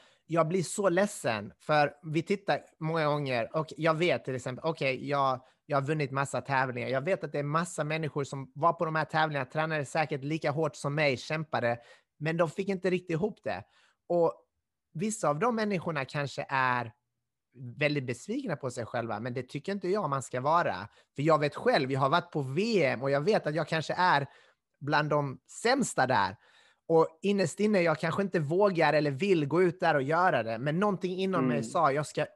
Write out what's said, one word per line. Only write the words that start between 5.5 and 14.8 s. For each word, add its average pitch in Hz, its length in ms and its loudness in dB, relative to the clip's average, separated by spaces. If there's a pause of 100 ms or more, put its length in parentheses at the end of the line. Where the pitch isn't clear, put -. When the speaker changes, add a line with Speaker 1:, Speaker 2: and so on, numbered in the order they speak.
Speaker 1:
jag 147 100 -2
har 139 60 2
vunnit 147 280 0
massa 135 300 -2
tävlingar. 127 480 0
Jag 131 160 -2
vet 185 200 0
att 147 80 -10
det 147 60 -4
är 147 40 0
massa 156 420 -2
människor 151 400 -4
som 135 300 -10
var 160 180 2
på 165 120 -4
de 160 100 -2
här 160 100 0
tävlingarna, 151 400 0
tränade 156 400 -2
säkert 147 400 -2
lika 156 260 -2
hårt 147 260 -2
som 143 180 -4
mig, 147 220 2
kämpade, 123 640 -2 (400)
men 160 180 -2
de 170 140 2
fick 196 180 -4
inte 190 220 -2
riktigt 180 200 -2
ihop 175 320 -2
det. 98 220 -4 (420)
Och 170 260 4 (600)